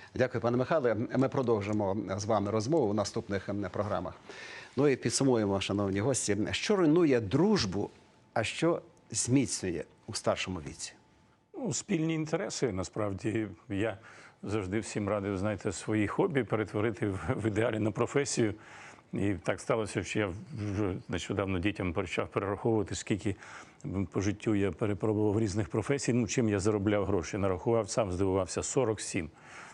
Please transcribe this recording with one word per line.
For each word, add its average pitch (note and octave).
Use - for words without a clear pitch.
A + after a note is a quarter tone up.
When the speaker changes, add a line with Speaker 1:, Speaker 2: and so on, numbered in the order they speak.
Speaker 1:
Дякую, A#2+
пане A#2+
Михайле. B2+
Ми C3
продовжимо G#2+
з G2+
вами G2+
розмову A2+
у G2+
наступних, G2+
ем, G2+
програмах. G2
Ну C#3
і C3
підсумуємо, A2+
шановні G2
гості, G#2
що -
руйнує D#3
дружбу, A#2
а A#2
що -
зміцнює A2+
у A2
старшому F#2
віці? -
Speaker 2:
Ну, B3+
спільні D#3+
інтереси, D#3
насправді. G#2
Я G2
завжди G2+
всім G#2
радив, G2+
знаєте, G2+
свої G#2+
хобі C3+
перетворити G#2+
в, F#2+
в G2+
ідеалі A2
на G#2+
професію. A#2
І G2
так F#2
сталося, A2+
що -
я G#2
вже G2+
нещодавно F#2+
дітям F#2
почав G2
перераховувати, G2+
скільки G2+
по G#2
життю G#2
я G2
перепробував G#2
різних G#2+
професій, B2+
ну, A#2
чим A#2
я G2+
заробляв G#2
гроші. F#2+
Нарахував, G2+
сам G#2
здивувався, F#2
сорок A2
сім. E2+